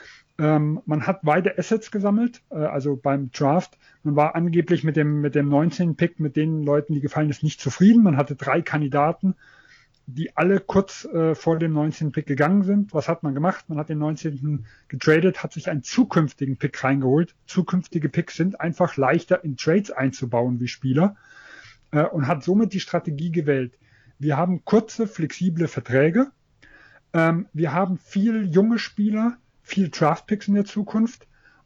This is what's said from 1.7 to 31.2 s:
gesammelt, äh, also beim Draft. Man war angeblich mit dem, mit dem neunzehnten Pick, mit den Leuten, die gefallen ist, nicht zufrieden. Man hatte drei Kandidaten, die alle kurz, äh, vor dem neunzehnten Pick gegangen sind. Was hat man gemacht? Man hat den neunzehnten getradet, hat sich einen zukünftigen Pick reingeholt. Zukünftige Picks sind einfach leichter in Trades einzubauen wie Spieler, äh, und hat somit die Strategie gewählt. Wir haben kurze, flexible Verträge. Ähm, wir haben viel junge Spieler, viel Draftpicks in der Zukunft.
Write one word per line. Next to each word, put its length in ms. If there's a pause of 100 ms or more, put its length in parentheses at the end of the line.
gesammelt, 580
äh, 60
also 400
beim 360
Draft. 460 (240)
Man 140
war 180
angeblich 500
mit 120
dem, 260
mit 140
dem 120
neunzehnten 480
Pick, 240
mit 160
den 280
Leuten, 320
die 60
gefallen 280
ist, 140
nicht 180
zufrieden. 400
Man 160
hatte 180
drei 280
Kandidaten, 720 (800)
die 200
alle 240
kurz, 460
äh, 300
vor 240
dem 140
neunzehnten 380
Pick 140
gegangen 380
sind. 300
Was 140
hat 160
man 100
gemacht? 360
Man 80
hat 120
den 100
neunzehnten 680 (220)
getradet, 560
hat 100
sich 160
einen 140
zukünftigen 720
Pick 260
reingeholt. 520 (100)
Zukünftige 640
Picks 260
sind 240
einfach 380
leichter 460
in 120
Trades 360
einzubauen 680
wie 80
Spieler, 480 (760)
äh, 120
und 240
hat 160
somit 300
die 60
Strategie 520
gewählt. 420 (440)
Wir 180
haben 300
kurze, 420
flexible 600
Verträge. 640 (840)
Ähm, 400
wir 200
haben 240
viel 560
junge 260
Spieler, 580 (240)
viel 280
Draftpicks 580
in 80
der 100
Zukunft. 600 (380)